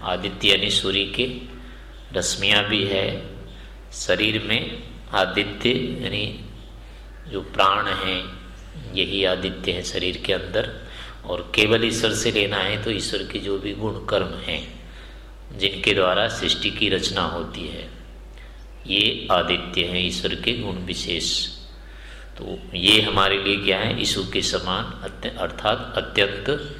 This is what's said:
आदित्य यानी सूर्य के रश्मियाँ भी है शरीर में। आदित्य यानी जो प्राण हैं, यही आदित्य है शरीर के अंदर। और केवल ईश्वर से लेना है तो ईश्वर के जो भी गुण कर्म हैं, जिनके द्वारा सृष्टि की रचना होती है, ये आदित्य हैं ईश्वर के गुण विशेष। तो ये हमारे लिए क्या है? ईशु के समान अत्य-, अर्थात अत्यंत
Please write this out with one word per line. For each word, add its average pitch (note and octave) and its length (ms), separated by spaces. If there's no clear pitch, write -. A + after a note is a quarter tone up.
आदित्य F#2 440
यानी G2 220
सूर्य G2 340
के B2 360
रश्मियाँ G2+ 560
भी G#2+ 160
है - 520
शरीर G#2+ 500
में। - 400
आदित्य G2+ 580
यानी G#2 380
जो G#2 120
प्राण G2+ 460
हैं, F#2+ 520
यही F#2+ 300
आदित्य F2+ 480
है F2+ 100
शरीर F2+ 340
के - 160
अंदर। F2+ 520
और - 300
केवल A2+ 300
ईश्वर A2 280
से A2 200
लेना G2+ 240
है G2+ 260
तो A#2 80
ईश्वर G2 320
के G2 160
जो G2 200
भी G2+ 160
गुण G2 320
कर्म F2+ 280
हैं, - 460
जिनके G2 360
द्वारा G2 340
सृष्टि - 420
की G#2 180
रचना F#2 340
होती E2 460
है, - 220
ये G2+ 440
आदित्य F2 540
हैं F2+ 220
ईश्वर F#2 280
के - 180
गुण A2 200
विशेष। F2+ 760
तो - 200
ये G2+ 280
हमारे G2 400
लिए G2+ 140
क्या G2 220
है? A2 240
ईशु F#2+ 300
के F#2+ 100
समान F#2 420
अत्य-, - 540
अर्थात G#2 580
अत्यंत G2+ 840